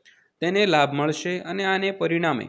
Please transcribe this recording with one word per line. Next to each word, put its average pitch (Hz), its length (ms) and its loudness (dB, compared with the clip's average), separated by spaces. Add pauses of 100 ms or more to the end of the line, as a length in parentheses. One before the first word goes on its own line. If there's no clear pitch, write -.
(420)
તેને 190 240 2
લાભ 147 260 4
મળશે. 151 480 -2
અને 185 240 -6
આને 190 280 0
પરિણામે 165 560 0